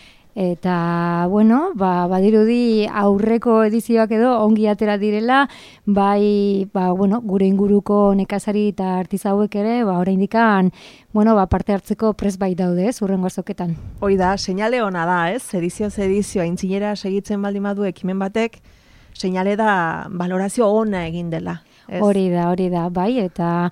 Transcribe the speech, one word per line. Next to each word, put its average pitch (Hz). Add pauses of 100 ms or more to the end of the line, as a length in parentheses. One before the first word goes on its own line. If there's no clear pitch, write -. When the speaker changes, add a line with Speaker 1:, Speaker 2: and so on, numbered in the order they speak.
(360)
Speaker 1:
eta, 175
bueno, 220
ba, 180
badirudi 214
aurreko 220
edizioak 220
edo 233 (100)
ongi 214
atera 208
direla, 220 (420)
bai, 202
ba, 185
bueno, 196
gure 196
inguruko 202
nekazari 202
eta 190
artizauek 202
ere, 226
ba, 185
oraindikan, 190 (400)
bueno, 214
ba, 190
parte 190
hartzeko 208
prest 196
bait 185
daude, 180
ez, 254
hurrengo 190
azoketan. 175 (240)
Speaker 2:
Hoi 196
da, 190
seinale 214
ona 185
da, 180 (120)
ez? 254 (100)
Edizioz 190
edizio, 196
aintzinera 190
segitzen 196
baldin 202
badu 202
ekimen 190
batek, 220 (520)
seinale 190
da 180
balorazio 190
ona 214
egin 170
dela, 170 (300)
ez? 180
Speaker 1:
Hori 196
da, 175
hori 180
da, 170
bai, 190
eta 175